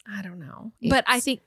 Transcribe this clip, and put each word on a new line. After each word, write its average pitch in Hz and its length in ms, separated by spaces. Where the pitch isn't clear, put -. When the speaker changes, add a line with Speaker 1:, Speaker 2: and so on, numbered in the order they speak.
Speaker 1:
I 202 160
don't 180 160
know. 160 320
But 240 260
I 247 100
Speaker 2:
It's 240 80
Speaker 1:
think 262 220